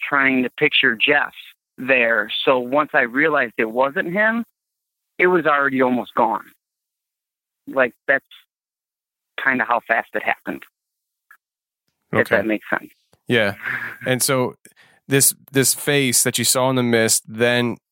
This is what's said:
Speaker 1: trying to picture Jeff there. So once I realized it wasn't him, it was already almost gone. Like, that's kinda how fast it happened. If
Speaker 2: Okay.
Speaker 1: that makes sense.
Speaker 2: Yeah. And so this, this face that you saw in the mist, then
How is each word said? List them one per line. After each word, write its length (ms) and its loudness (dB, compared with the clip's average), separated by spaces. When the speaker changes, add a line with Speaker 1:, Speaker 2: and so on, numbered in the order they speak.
Speaker 1:
trying 340 2
to 80 -4
picture 460 0
Jeff 360 0
there. 520 0
So 140 4
once 340 -2
I 100 2
realized 540 -2
it 140 -2
wasn't 420 -2
him, 320 0
it 120 0
was 180 0
already 340 2
almost 340 0
gone. 360 0
Like, 260 0
that's 200 0
kinda 220 0
how 160 0
fast 340 -4
it 80 -6
happened. 420 -6
If 80 2
Speaker 2:
Okay. 160 0
Speaker 1:
that 100 0
makes 220 -4
sense. 240 -6
Speaker 2:
Yeah. 280 0
And 160 0
so 340 -2
this, 280 2
this 220 2
face 480 0
that 160 -2
you 60 -2
saw 260 2
in 60 0
the 60 2
mist, 460 2
then 480 0